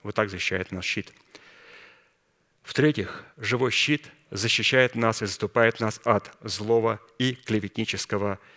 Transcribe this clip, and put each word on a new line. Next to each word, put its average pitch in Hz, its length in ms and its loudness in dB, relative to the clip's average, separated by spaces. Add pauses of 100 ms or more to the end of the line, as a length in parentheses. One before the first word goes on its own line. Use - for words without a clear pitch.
Вот 104 140 -10
так 110 120 0
защищает 92 440 -4
нас 95 120 -8
щит. - 280 -6 (1500)
В-третьих, 127 600 0 (120)
живой 123 340 0
щит – - 400 0 (220)
защищает 117 640 2
нас 113 260 2
и 107 40 -2
заступает 113 520 2
нас 110 240 -4
от 110 380 2
злого 110 600 0 (160)
и 127 200 -2
клеветнического 101 1040 -4 (160)